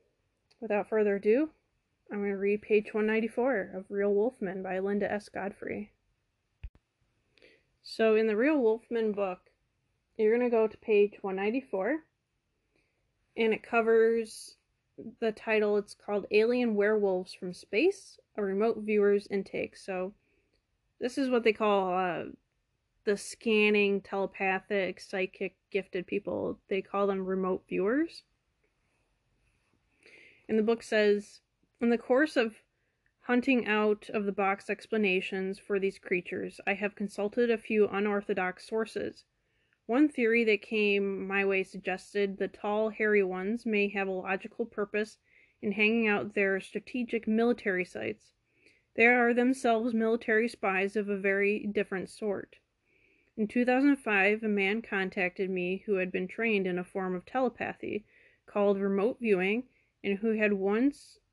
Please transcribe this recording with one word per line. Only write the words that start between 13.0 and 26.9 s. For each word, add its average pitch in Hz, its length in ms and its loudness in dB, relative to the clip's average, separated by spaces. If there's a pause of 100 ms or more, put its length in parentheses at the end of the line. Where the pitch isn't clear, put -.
and 226 160 2
it - 100 -4
covers 226 960 2 (640)
the 226 120 -2
title. 214 440 0
It's 202 180 -4
called 208 360 -6
Alien 233 440 2
Werewolves 202 580 0
from 180 220 -10
Space, - 640 -2 (180)
a 214 60 -4
Remote 208 360 0
Viewer's 208 500 2
Intake. - 480 -6
So, 185 360 -8 (880)
this 247 160 -6
is 262 140 0
what 240 140 2
they 220 100 4
call, 196 420 0
uh, 180 280 -2 (800)
the 202 120 0
scanning, 208 840 2
telepathic, 190 960 -4
psychic, 190 560 -6 (140)
gifted 180 360 -6
people. 202 520 -4 (100)
They 196 140 -4
call 196 240 -2